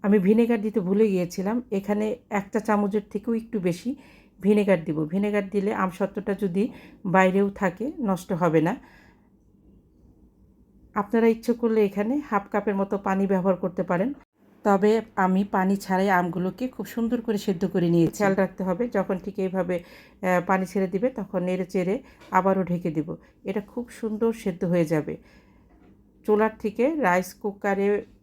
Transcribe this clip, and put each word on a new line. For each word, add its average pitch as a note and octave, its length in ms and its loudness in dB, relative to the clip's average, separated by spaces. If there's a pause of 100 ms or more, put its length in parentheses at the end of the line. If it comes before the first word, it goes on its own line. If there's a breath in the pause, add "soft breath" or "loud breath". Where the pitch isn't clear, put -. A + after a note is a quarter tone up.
আমি G#3 160 4
ভিনেগার A3+ 420 4
দিতে G#3+ 180 0
ভুলে G3 280 2
গিয়েছিলাম, F#3 500 -2 (140)
এখানে G#3 340 -2 (240)
এক G3 220 -2
চা A3+ 80 0
চামচের G#3 500 0
থেকেও A3 240 -4
একটু A3+ 260 -6
বেশি F3 300 -2 (500 loud breath)
ভিনেগার G3+ 440 4
দিব। D#3 220 -4
ভিনেগার G3+ 440 -2
দিলে G3+ 240 -2
আমসত্ত্বটা G3 600 -4
যদি F#3+ 300 -2 (420 loud breath)
বাইরেও F#3+ 440 4
থাকে G3 360 -4 (140)
নষ্ট G3 340 -2
হবে E3 280 4
না। E3+ 120 2 (2250 loud breath)
আপনারা A3 320 2
ইচ্ছে A3+ 260 2
করলে A3+ 320 2
এখানে G#3 340 0
হাফ G3+ 300 -2
কাপের G3+ 260 -2
মতো G3 220 -2
পানি G3 300 0
ব্যবহার F#3 300 2
করতে F3+ 260 -4
পারেন। F3+ 260 0 (560)
তবে G#3 260 4 (240)
আমি F#3 280 2
পানি G3 340 0
ছাড়াই F#3+ 320 0
আমগুলোকে F#3 580 0
খুব A#3 180 -10
সুন্দর A#3 360 -4
করে A3 160 -2
সেদ্ধ G3 300 -2
করে F3+ 220 0
নিয়েছি। E3+ 280 4
খেয়াল G3 180 2
রাখতে F#3+ 280 -2
হবে F#3 260 -2
যখন G3 300 -2
ঠিক F#3+ 200 -12
এইভাবে, F#3 400 -2
আহ, - 680 -4
পানি F#3+ 180 2
ছেড়ে F#3+ 220 -2
দিবে F#3+ 220 -2
তখন G3+ 340 -6
নেড়ে F3+ 220 -2
চেড়ে F#3 300 -2 (360 loud breath)
আবারও F#3+ 320 2
ঢেকে F3 280 -2
দিব। D3+ 180 -4 (340 soft breath)
এটা G3 180 -6
খুব A#3+ 280 -12
সুন্দর A3 440 -2
সেদ্ধ G3+ 320 -6
হয়ে E3+ 200 2
যাবে। D#3+ 280 -2 (1120 soft breath)
চুলার G#3+ 340 2
থেকে G#3+ 240 -2 (120)
রাইস F#3 380 2
কুকারে G3 540 -2 (360)